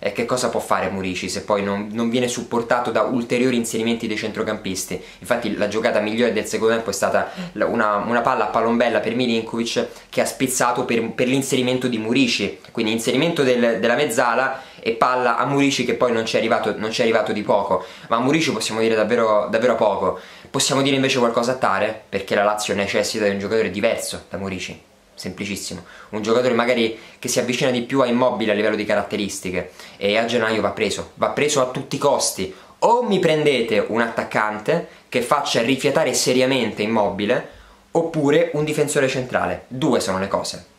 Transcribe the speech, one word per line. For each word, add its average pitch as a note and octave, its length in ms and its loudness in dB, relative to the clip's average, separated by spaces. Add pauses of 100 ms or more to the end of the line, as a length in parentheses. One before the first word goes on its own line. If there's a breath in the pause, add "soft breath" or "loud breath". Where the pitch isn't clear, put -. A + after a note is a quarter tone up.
E G2+ 100 -2
che A#2 120 -2
cosa B2 240 0
può A2+ 100 -2
fare G#2 300 0
Murici F#2+ 400 -4
se - 140 -6
poi G2+ 180 0
non, G2+ 300 -2
non A#2 180 -2
viene B2 180 0
supportato A#2 640 -2
da A2+ 140 2
ulteriori B2 520 0
inserimenti A2+ 520 -2
dei G#2+ 100 -4
centrocampisti? G#2 840 -6 (200 loud breath)
Infatti - 360 -2
la G#2 120 0
giocata A2 320 2
migliore A2 340 2
del G#2 140 -2
secondo A2+ 260 2
tempo A2 160 -2
è G2 40 -2
stata F#2+ 360 0 (220 loud breath)
la, G#2 160 0
una, G#2+ 300 0
una A2+ 240 0
palla A#2+ 240 0
a - 20 -4
palombella A#2 520 2
per A2 140 -4
Milinkovic A#2 760 -2 (220 loud breath)
che - 120 -2
ha A2+ 40 4
spezzato B2+ 600 0
per, A2+ 260 -2
per B2 160 0
l'inserimento B2+ 600 0
di A#2 120 -2
Murici, A2+ 600 0 (100)
quindi A2 220 0
inserimento C#3 500 0
del, A#2+ 360 4
della A2+ 140 0
mezzala C3 720 0 (160 loud breath)
e A2+ 140 -2
palla B2 440 2
a B2 80 2
Murici C#3 400 2
che B2 80 0
poi B2 180 2
non A2+ 140 0
ci A#2+ 100 -4
è A#2 40 4
arrivato, A2 360 0
non G#2+ 160 -4
ci A#2+ 100 -2
è - 20 4
arrivato A2+ 280 2
di G#2 120 -2
poco. G2+ 420 2 (220 loud breath)
Ma A2+ 80 0
a A#2+ 60 2
Murici D3 300 2
possiamo A2 300 -2
dire A2+ 140 4
davvero, G#2+ 560 2
davvero A#2 240 4
poco. F#2+ 440 2 (300 loud breath)
Possiamo - 320 0
dire C3+ 140 2
invece C3 240 2
qualcosa A#2 320 2
a B2+ 40 0
Tare, G2+ 540 0
perché - 240 -4
la G#2 100 4
Lazio G#2+ 300 0
necessita G#2 520 0
di G2+ 40 4
un G2 100 -2
giocatore G#2 300 0
diverso G2+ 580 -2
da F#2 100 -10
Murici. F#2 520 -8 (240)
Semplicissimo, F#2+ 680 -8 (260 loud breath)
un G#2+ 140 -6
giocatore A#2+ 320 4
magari A#2 420 2 (220 loud breath)
che - 80 -8
si - 120 0
avvicina B2 300 0
di B2 140 0
più C3+ 180 0
a B2 60 4
Immobile A#2 460 2
a - 20 2
livello G#2+ 200 2
di G#2 100 -2
caratteristiche, G2+ 840 -4 (260 loud breath)
e G#2 200 2
a A2+ 80 2
gennaio A2+ 360 0
va G2 100 0
preso, - 440 -4
va A2 120 0
preso C#3+ 340 2
a B2+ 60 2
tutti - 300 -6
i - 20 -2
costi. B2 520 0 (280 loud breath)
O A#3+ 240 4
mi G3+ 160 2
prendete C#3 680 2
un A2+ 140 0
attaccante A2+ 840 -2 (220 loud breath)
che B2+ 120 0
faccia C#3 400 0
rifiatare C3+ 540 2
seriamente B2+ 680 2
Immobile, G#2 680 0 (420 loud breath)
oppure D#3+ 600 2
un D3+ 100 0
difensore D3 440 0
centrale. F#2 600 -2
Due B2+ 320 2
sono F#2+ 180 -2
le G2 100 -2
cose. - 380 -4 (140)